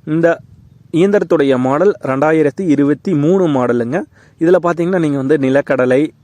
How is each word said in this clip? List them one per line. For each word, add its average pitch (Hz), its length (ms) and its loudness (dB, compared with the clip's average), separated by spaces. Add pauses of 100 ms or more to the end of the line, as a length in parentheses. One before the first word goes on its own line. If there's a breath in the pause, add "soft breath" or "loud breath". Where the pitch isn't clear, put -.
(160)
இந்த 165 120 2 (680)
இயந்திரத்துடைய 170 560 2 (100)
மாடல் 151 280 2 (180)
ரெண்டாயிரத்தி 156 540 0 (100)
இருபத்தி 143 380 0 (100)
மூணு 180 320 2
மாடலுங்க. 120 440 -2 (440 soft breath)
இதுல 175 240 2
பாத்தீங்கன்னா 170 400 -2
நீங்க 143 160 -2
வந்து 139 140 0 (100)
நிலக்கடலை 131 540 0 (240)